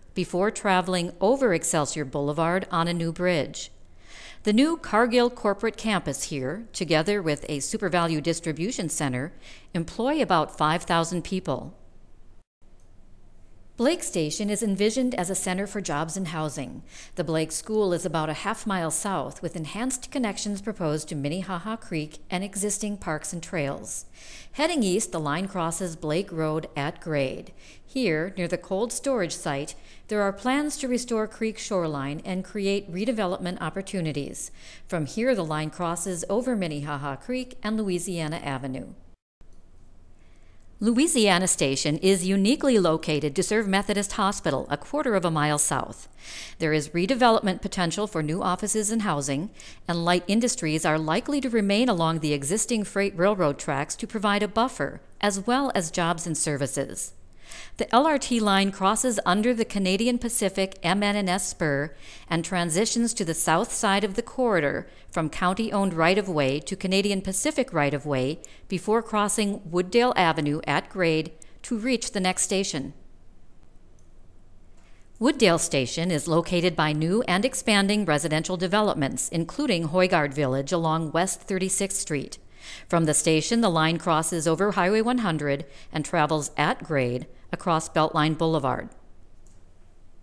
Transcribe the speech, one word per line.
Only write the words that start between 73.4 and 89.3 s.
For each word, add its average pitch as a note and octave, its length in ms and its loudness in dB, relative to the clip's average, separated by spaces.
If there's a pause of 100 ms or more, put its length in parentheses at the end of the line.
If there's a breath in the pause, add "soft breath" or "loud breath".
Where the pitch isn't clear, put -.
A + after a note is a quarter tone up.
Wooddale A3 400 6
Station D#3 520 0
is D#3 180 0
located E3+ 480 2
by D3+ 160 2
new E3 300 2
and G3 240 2
expanding G#3 580 2
residential D#3 540 2
developments, F#3 720 0
including E3 580 0
Hoygaard E3+ 460 4
Village C#3 360 0
along E3 420 0
West F3+ 300 0
Thirty-sixth F#3+ 560 -2
Street. - 400 -4 (480 loud breath)
From E3 200 4
the D3+ 80 4
station, E3 480 4
the G3+ 80 6
line D#3+ 260 4
crosses D#3+ 500 0
over E3+ 260 4
Highway G3 280 4
one B3 180 2
hundred D3+ 460 0 (260 loud breath)
and D3+ 140 -2
travels D#3 540 2
at D#3+ 260 0
grade C3 420 0 (240 soft breath)
across D#3+ 380 0
Beltline D#3 480 2
Boulevard. D3 540 0 (1300)